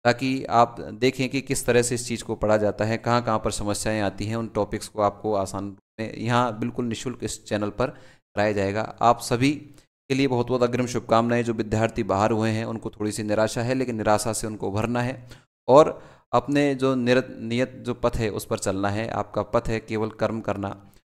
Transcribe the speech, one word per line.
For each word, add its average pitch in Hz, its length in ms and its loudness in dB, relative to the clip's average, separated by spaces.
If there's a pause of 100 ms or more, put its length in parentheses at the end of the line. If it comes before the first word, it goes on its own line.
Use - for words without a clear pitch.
ताकि 131 400 0
आप 117 360 4
देखें 113 480 0
कि 139 120 -2
किस - 260 -4
तरह 120 160 6
से 123 120 -2
इस 117 140 -6
चीज़ 113 160 -6
को 117 100 -6
पढ़ा 107 220 2
जाता 104 280 0
है, 110 140 -2
कहाँ-कहाँ 117 400 0
पर 107 120 -2
समस्याएं 107 500 -2
आती 98 260 -2
हैं, 110 100 -4
उन 113 120 -4
टॉपिक्स 104 400 -4
को 107 140 -2
आपको 101 320 0
आसान 98 300 -2
रूप 98 140 -12 (220)
में 110 160 -8
यहाँ 120 420 0
बिल्कुल 120 260 -4
निःशुल्क 117 380 -6
इस - 240 -8
चैनल 104 220 -2
पर 120 180 0 (480)
कराया 104 180 2
जाएगा। 101 480 -2
आप 117 200 4
सभी 127 320 2 (560)
के 131 60 0
लिए 135 140 2
बहुत-बहुत 123 340 2
अग्रिम 120 240 0
शुभकामनाएं। 120 580 2
जो 117 80 -2
विद्यार्थी 110 500 0
बाहर 98 280 2
हुए 110 200 2
हैं 110 140 -2
उनको 113 260 -8
थोड़ी 104 220 -4
सी 113 100 -6
निराशा 107 400 0
है, 123 120 0
लेकिन 123 220 -2
निराशा 107 360 2
से 113 140 -4
उनको 107 220 -6
उभरना 110 340 -2
है 123 260 -6 (400)
और 147 340 8 (300)
अपने 143 420 2
जो 131 200 2
निरत-, 127 440 2
नियत 120 340 -2 (140)
जो 120 80 -2
पथ 120 220 0
है 110 140 0
उस 101 160 -6
पर 110 120 -2
चलना 98 300 -2
है। 107 200 -2
आपका 104 340 -4
पथ 117 260 0
है 113 120 0
केवल 110 280 -2
कर्म 110 320 -2
करना 98 500 -6 (160)